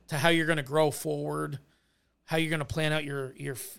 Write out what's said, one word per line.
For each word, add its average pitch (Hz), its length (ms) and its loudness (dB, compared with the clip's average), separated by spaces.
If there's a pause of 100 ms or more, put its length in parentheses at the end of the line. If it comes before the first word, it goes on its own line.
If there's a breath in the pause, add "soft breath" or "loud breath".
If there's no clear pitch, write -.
To 151 100 -4
how 160 100 6
you're 165 180 4
gonna 156 160 0
grow 151 280 4
forward, 147 680 -4 (680)
how 165 120 -2
you're 160 140 2
gonna 156 140 -2
plan 156 280 0
out 151 120 0
your, 139 320 -4
your, 139 180 -6 (240)